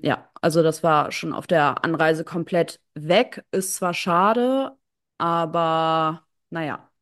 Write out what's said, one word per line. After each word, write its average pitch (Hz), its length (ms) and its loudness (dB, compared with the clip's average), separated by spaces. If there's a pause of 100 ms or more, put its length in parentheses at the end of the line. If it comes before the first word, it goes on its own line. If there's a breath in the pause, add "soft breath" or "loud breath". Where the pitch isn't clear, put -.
ja, - 260 -4 (120)
also 160 220 4
das 160 200 0
war 151 300 2
schon 160 200 -6
auf - 140 -12
der 147 380 2
Anreise 160 400 0
komplett 170 560 -4 (140)
weg. 175 560 0
Ist 190 260 -4
zwar 175 160 -2
schade, 240 840 0 (400)
aber 160 1080 0 (240)
naja, 160 400 -8 (120)